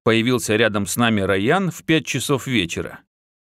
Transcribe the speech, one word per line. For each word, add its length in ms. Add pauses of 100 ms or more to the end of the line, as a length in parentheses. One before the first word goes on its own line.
Появился 520
рядом 300
с 100
нами 260
Райан 480
в 140
пять 200
часов 420
вечера. 540 (560)